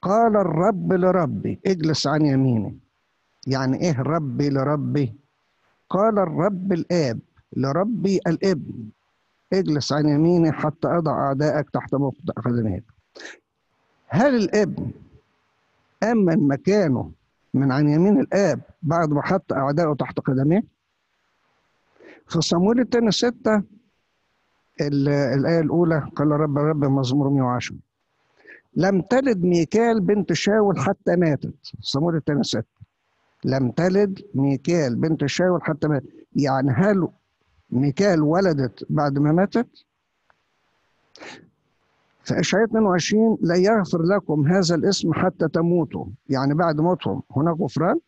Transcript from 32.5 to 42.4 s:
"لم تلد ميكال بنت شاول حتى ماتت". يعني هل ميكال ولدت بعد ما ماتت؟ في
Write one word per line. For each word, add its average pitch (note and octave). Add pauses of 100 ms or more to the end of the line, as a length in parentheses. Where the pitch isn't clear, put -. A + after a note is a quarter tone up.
"لم B2+
تلد F#3+ (140)
ميكال C#3
بنت D3
شاول F3
حتى D3+
ماتت". C#3+ (300)
يعني C3+
هل F#3+ (640)
ميكال D3+
ولدت D3+
بعد C#3+
ما D3
ماتت؟ G3 (2500)
في -